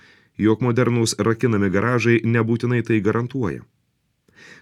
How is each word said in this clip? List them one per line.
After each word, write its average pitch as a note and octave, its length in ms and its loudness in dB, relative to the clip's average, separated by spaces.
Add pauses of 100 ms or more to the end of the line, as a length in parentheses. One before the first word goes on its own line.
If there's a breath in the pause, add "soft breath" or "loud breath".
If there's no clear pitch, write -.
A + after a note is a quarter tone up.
(380 loud breath)
jog G#2 240 2
modernūs A#2+ 560 0
rakinami G#2+ 540 0
garažai A#2 500 2
nebūtinai A#2 640 0
tai A2 160 2
garantuoja. A2 640 -4 (960 loud breath)